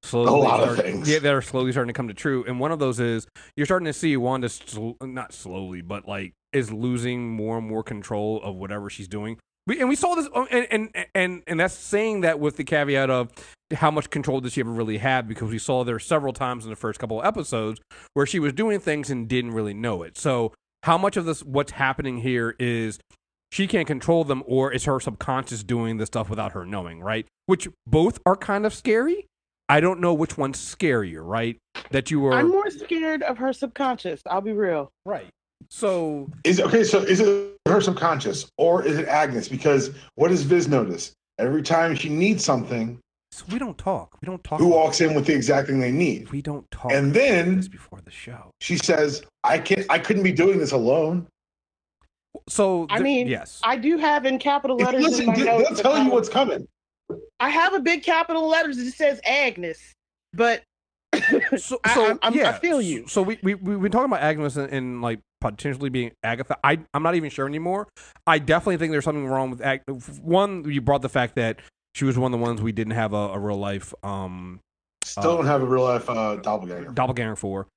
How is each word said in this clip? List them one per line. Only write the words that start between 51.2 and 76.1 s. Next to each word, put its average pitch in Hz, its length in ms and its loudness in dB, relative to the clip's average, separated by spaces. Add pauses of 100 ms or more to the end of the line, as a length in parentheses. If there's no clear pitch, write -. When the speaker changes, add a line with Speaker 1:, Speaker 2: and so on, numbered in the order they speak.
Speaker 1:
So 185 400 2
Speaker 3:
I 208 100 0
Speaker 1:
the, 254 40 2
Speaker 3:
mean, 262 240 2
Speaker 1:
yes. - 360 -6
Speaker 3:
I 240 140 2
do 294 200 2
have 294 280 2
in 262 140 2
capital 277 380 0
Speaker 2:
If, 247 80 4
Speaker 3:
letters 262 200 2
in 320 60 6
Speaker 2:
listen, 240 160 0
Speaker 3:
my 190 80 4
Speaker 2:
they, 262 100 2
Speaker 3:
notes 233 240 6
Speaker 2:
they'll - 80 -4
tell 262 180 4
you 294 60 4
Speaker 3:
about 262 120 4
Speaker 2:
what's 226 160 2
coming. 233 380 0 (720)
Speaker 3:
I 262 100 2
have 330 240 4
a 392 60 2
big 311 240 0
capital 330 440 2
letters 320 300 2
that 247 140 -6
says 285 340 0
Agnes, 214 540 -2 (540)
but 233 300 2 (500)
<coughs> 932 440 2
Speaker 1:
So, - 260 -6
Speaker 3:
I, 226 100 4
Speaker 1:
so, 233 160 6
Speaker 3:
I'm, 226 120 0
I'm, 226 120 2
I - 40 2
Speaker 1:
yeah. 240 160 4
Speaker 3:
feel 311 280 0
you. 131 260 -4
Speaker 1:
So 196 140 0
we, 214 200 -2
we, 196 140 0
we've 190 260 -4
been 196 100 0
talking 247 200 2
about 160 100 0
Agnes 151 360 0
and, 139 140 -4
and, 127 300 -4
like, 117 180 -2 (220)
potentially 131 480 -4
being 123 220 -4 (120)
Agatha. 117 400 -4
I, 147 160 4 (140)
I'm 147 100 -2
not 170 120 2
even 156 140 -4
sure 135 180 -4
anymore. 175 400 -6 (400)
I 160 120 6
definitely 165 380 2
think 156 140 0
there's 147 140 0
something 151 220 -2
wrong 131 220 0
with 123 120 -8
Ag-, 135 200 -2 (400)
one, 180 480 2
you 139 120 -2
brought 139 200 2
the 131 80 -4
fact 123 260 0
that 113 240 -2 (340)
she - 120 -4
was 127 120 2
one 123 160 2
of 117 60 -2
the 117 40 0
ones 117 180 -2
we 113 120 0
didn't 110 200 -2
have 110 200 -2
a, 107 40 -2
a 101 220 -4
real 101 180 -4
life, 101 360 -6 (100)
um, 92 560 -10 (440)
Speaker 2:
Still - 280 0
Speaker 1:
uh, 170 60 2
Speaker 2:
don't 156 80 0
have 139 160 2
a 131 40 0
real 127 180 4
life, 123 260 0
uh, 110 280 -2